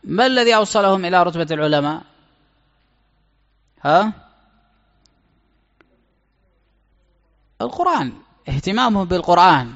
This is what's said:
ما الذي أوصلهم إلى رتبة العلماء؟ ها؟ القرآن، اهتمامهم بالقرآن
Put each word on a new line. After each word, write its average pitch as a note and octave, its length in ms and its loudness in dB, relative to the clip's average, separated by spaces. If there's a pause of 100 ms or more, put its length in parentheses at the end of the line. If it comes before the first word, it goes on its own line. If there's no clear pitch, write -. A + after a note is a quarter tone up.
ما G#3+ 220 0
الذي A#3+ 300 2
أوصلهم G3 480 0
إلى F3 180 2
رتبة E3+ 280 -2
العلماء؟ D3+ 520 -2 (1800)
ها؟ F#3 300 0 (3500)
القرآن، B3 520 -4 (360)
اهتمامهم G3 560 -2
بالقرآن E3+ 720 2